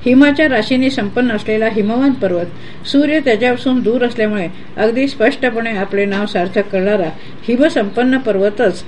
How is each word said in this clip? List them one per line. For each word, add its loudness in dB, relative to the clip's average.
हिमाच्या 6
राशीने 0
संपन्न -2
असलेला 0
हिमवंत 2
पर्वत -2
सूर्य 2
त्याच्यापासून 0
दूर 0
असल्यामुळे -2
अगदी 0
स्पष्टपणे -2
आपले -2
नाव -2
सार्थक -2
करणारा 0
हिमसंपन्न 2
पर्वतच 0